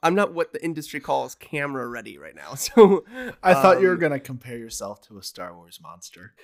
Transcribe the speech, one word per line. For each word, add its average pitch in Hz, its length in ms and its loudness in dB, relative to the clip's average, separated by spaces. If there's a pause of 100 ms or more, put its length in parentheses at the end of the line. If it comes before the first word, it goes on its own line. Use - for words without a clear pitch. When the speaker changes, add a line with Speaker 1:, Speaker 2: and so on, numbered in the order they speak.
Speaker 1:
I'm 170 100 0
not 196 200 0
what 165 180 -4
the - 120 -8
industry 151 360 -10
calls 135 340 -4
camera 143 540 -8
ready 110 280 -16
right 73 180 -20
now. 76 200 -18
<laughs> - 20 -14
So, 196 480 6 (380)
Speaker 2:
I 185 120 6
thought 175 260 4
you 190 80 4
were 180 60 0
Speaker 1:
um, 170 60 -4
Speaker 2:
gonna 147 200 -2
compare 123 360 -14
yourself 110 520 -14
to 104 100 -20
a 92 60 -20
Star 90 320 -14
Wars 87 260 -20
monster. 87 500 -20 (120)